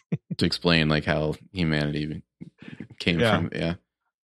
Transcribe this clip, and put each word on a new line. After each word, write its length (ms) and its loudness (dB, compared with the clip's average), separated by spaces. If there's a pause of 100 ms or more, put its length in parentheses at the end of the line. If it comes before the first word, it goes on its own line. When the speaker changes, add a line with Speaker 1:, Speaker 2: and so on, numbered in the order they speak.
(120)
Speaker 1:
<laughs> 260 -8
Speaker 2:
To 80 2
explain, 440 4
like, 160 2
how 280 0 (180)
humanity 680 -2 (800)
came 200 2
Speaker 1:
Yeah. 200 4
Speaker 2:
from, 160 -2
yeah. 140 -2 (540)